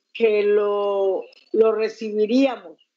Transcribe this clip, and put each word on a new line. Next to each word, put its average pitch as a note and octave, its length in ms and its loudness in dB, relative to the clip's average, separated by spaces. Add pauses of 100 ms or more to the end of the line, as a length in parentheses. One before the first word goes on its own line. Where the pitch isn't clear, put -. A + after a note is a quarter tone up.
(140)
que G#3+ 300 2
lo, G3+ 800 0 (280)
lo A3 220 2
recibiríamos. G#3+ 1200 -2